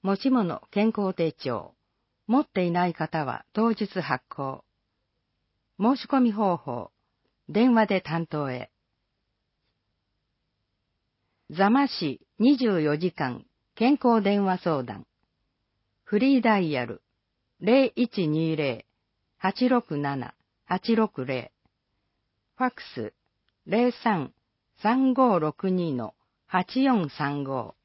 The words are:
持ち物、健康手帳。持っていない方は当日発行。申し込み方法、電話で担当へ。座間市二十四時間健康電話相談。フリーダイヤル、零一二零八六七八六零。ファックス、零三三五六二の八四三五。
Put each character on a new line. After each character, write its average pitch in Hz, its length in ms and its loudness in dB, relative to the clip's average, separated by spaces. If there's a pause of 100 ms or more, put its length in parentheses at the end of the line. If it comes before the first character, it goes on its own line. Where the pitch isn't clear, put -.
持 196 160 0
ち 269 120 0
物、 208 400 0
健 220 260 2
康 190 180 -2
手 160 180 -2
帳。 - 420 -8 (520)
持 247 160 2
っ - 60 -6
て 185 160 -2
い 170 60 0
な 175 160 2
い 170 80 -2
方 156 300 -4
は - 280 -8
当 226 200 0
日 214 140 -4 (140)
発 139 280 -4
行。 135 360 -10 (1120)
申 240 180 2
し - 100 -12
込 269 140 2
み 233 120 4
方 196 240 0
法、 120 360 -10 (560)
電 233 260 4
話 220 120 4
で 190 140 0
担 165 260 -6
当 147 240 -6
へ。 123 200 -10 (2750)
座 185 180 2
間 262 200 2
市 - 380 -6 (120)
二 262 180 4
十 214 240 0
四 151 160 2
時 175 160 -2
間 127 320 -6 (300)
健 262 280 2
康 233 200 4
電 202 220 2
話 185 180 0
相 147 220 -2
談。 107 200 -12 (1000)
フ 208 160 0
リ 269 180 4
ー 226 40 2
ダ 214 180 4
イ 165 120 -2
ヤ 123 140 -2
ル、 - 160 -12 (580)
零 233 360 2
一 214 320 -2
二 160 280 -2
零 139 300 -4 (500)
八 220 320 -2
六 240 300 0
七 139 360 -6 (300)
八 214 320 -2
六 208 280 -2
零。 127 260 -8 (1080)
フ 254 80 -2
ァ - 40 2
ッ - 20 0
ク - 120 -20 (120)
ス、 107 180 -8 (540)
零 233 240 2 (140)
三 156 280 0 (480)
三 262 320 2
五 240 280 4
六 156 300 -2
二 175 220 0
の 117 220 -6 (320)
八 190 380 -2
四 214 260 2
三 143 320 -4
五。 131 320 -6 (100)